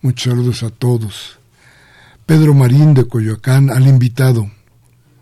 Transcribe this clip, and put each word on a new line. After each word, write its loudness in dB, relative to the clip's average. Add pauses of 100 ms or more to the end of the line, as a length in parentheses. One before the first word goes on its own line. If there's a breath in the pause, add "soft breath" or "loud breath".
Muchos -4
saludos -4
a -8
todos". -6 (880 soft breath)
Pedro 2
Marín 4
de 2
Coyoacán, -2
al 2
invitado. 0 (720)